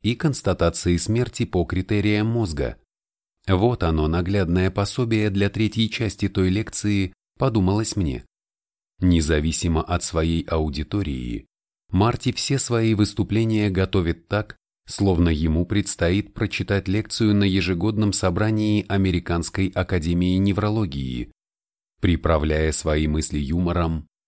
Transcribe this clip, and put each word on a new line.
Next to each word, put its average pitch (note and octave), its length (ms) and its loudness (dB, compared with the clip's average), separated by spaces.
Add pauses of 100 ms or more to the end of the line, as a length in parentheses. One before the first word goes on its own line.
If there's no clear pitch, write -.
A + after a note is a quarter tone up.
и A#2 120 0
констатации F2+ 840 0
смерти A#2 480 -2
по F2 180 0
критериям G#2 600 0
мозга. E2 500 -2 (720)
Вот G2+ 360 2
оно, D#2+ 260 2
наглядное F2+ 640 0
пособие G#2+ 600 0
для G2 180 0
третьей G#2+ 400 0
части G#2 400 -4
той F#2 220 0
лекции, G2+ 640 -2 (240)
подумалось G#2+ 580 2
мне. C#2 280 -2 (760)
Независимо D#2+ 840 2
от F2 200 -2
своей E2 420 0
аудитории, D2 1040 -4 (440)
Марти A#2 420 2
все - 260 -2
свои A2+ 360 0
выступления G#2 760 0
готовит F#2 580 0
так, G#2+ 280 -4 (300)
словно F2 420 2
ему D#2+ 360 0
предстоит F#2+ 720 -2
прочитать G2 540 -2
лекцию G#2 460 0
на G2+ 100 4
ежегодном F#2+ 680 0
собрании G#2 760 0
Американской F2+ 800 0
академии F2+ 680 0
неврологии, F#2+ 960 -2 (680)
приправляя D#2 720 2
свои D#2 340 0
мысли D2+ 320 0
юмором, E2+ 680 -2 (220)